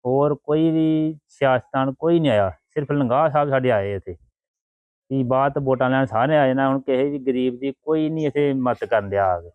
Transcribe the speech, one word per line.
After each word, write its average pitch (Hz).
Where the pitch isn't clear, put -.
ਹੋਰ 143
ਕੋਈ 156
ਵੀ 156
ਸਿਆਸਤਦਾਨ 135
ਕੋਈ 170
ਨਹੀਂ 147
ਆਇਆ, 101
ਸਿਰਫ 147
ਲੰਗਾਹ 143
ਸਾਹਿਬ 147
ਸਾਡੇ 131
ਆਏ 101
ਇੱਥੇ। 92
ਕੀ -
ਬਾਤ, 131
ਵੋਟਾਂ 131
ਲੈਣ 135
ਸਾਰੇ 131
ਆਏ 131
ਨਾ, 135
ਹੁਣ 135
ਕਿਸੇ 135
ਵੀ 143
ਗਰੀਬ 127
ਦੀ 135
ਕੋਈ 156
ਨਹੀਂ 156
ਇੱਥੇ 143
ਮਦਦ 127
ਕਰਨ 104
ਡਿਆ 98
ਆ 87
ਕੇ। 85